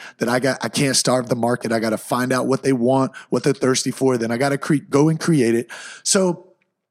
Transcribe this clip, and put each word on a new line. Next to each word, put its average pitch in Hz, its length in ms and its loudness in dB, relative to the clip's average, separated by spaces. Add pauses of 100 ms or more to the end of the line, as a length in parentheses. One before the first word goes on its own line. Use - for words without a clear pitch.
(200)
that 117 100 -2
I 123 100 2
got, 127 240 -2
I 117 60 -4
can't 135 260 0
starve 123 340 0
the 127 60 0
market. 117 360 -2
I 113 80 0
gotta 107 180 -2
find 127 340 -2
out 127 140 0
what 131 160 0
they 139 120 2
want, 131 400 2 (160)
what 123 140 -2
they're 139 100 2
thirsty 131 380 0
for. 127 280 0
Then 113 120 -2
I 117 60 -2
gotta 139 220 0
cre-, - 160 0 (120)
go 147 220 4
and 160 100 -2
create 120 360 2
it. 120 140 -2 (340)
So 185 400 0 (480)